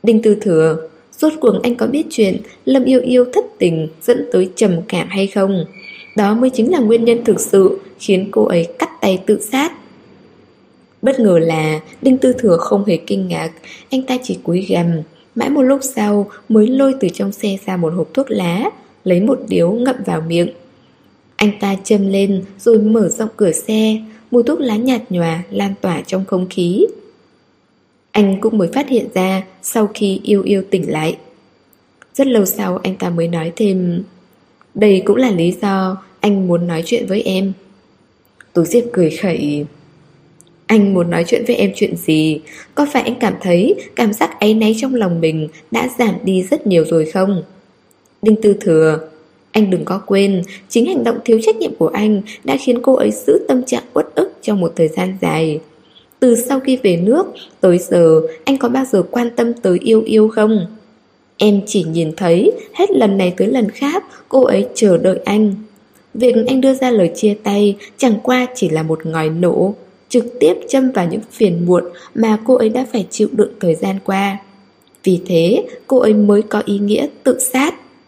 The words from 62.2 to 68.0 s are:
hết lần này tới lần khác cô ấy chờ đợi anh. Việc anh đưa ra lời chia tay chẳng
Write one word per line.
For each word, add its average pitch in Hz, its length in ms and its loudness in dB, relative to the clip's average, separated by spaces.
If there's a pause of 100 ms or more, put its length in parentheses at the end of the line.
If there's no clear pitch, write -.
hết 392 180 0
lần 220 280 2
này 180 180 0
tới 190 120 2
lần 240 220 0
khác 311 340 -4 (240)
cô 262 160 4
ấy 202 300 2
chờ 190 240 4
đợi 185 260 0
anh. 208 300 2 (600)
Việc 233 200 2 (140)
anh 262 120 2
đưa 262 140 4
ra 262 160 0
lời 196 240 2
chia 208 280 0
tay 202 340 2 (200)
chẳng 247 260 2